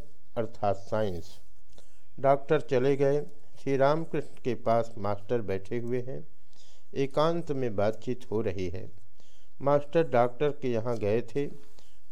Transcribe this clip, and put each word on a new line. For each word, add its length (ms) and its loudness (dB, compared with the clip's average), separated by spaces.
अर्थात 380 0
साइंस। 640 0
डॉक्टर 420 2
चले 340 2
गए। 260 2
श्री 160 0
रामकृष्ण 680 2
के 120 0
पास 420 2
मास्टर 440 0
बैठे 380 0
हुए 220 0
हैं। 260 -2
एकांत 560 2
में 240 0
बातचीत 560 0
हो 100 0
रही 280 -2
है। 220 -4
मास्टर 460 2
डॉक्टर 420 2
के 220 0
यहाँ 260 0
गए 240 2
थे, 280 0